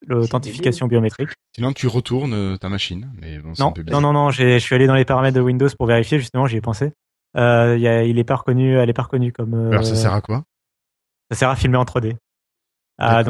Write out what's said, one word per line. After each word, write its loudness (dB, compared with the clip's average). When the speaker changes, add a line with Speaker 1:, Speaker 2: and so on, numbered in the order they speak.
Speaker 1:
C'est -14
Speaker 2:
l'authentification -2
Speaker 1:
débile. 2
Speaker 2:
biométrique. -2
Speaker 3:
Sinon, -2
tu -4
retournes, -2
euh, -2
ta -8
machine, -8
mais -12
bon, -14
c'est -2
Speaker 2:
Non, 2
Speaker 3:
un -8
peu -10
bizarre. -2
Speaker 2:
non, 2
non, 2
non, 2
j'ai, 4
je -4
suis -2
allé 4
dans 4
les 4
paramètres 0
de 2
Windows 2
pour -2
vérifier, 2
justement, -2
j'y -2
ai -6
pensé. -4
Euh, 4
il 0
y 2
a, 2
il 0
est 4
pas -2
reconnu, 2
elle 4
est 2
pas -4
reconnue -2
comme, -6
Speaker 3:
Alors, 2
ça 0
Speaker 2:
euh, 0
Speaker 3:
sert 2
à 0
quoi ? -6
Speaker 2:
ça -8
sert 2
à 0
filmer 2
en 2
trois -4
D. -4
À, 2
Speaker 3:
D'accord. 2